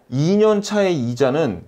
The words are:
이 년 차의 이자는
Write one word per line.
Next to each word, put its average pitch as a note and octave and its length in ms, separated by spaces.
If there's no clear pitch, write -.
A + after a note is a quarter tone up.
이 D#3 240
년 G#3+ 240
차의 G3+ 380
이자는 B2 680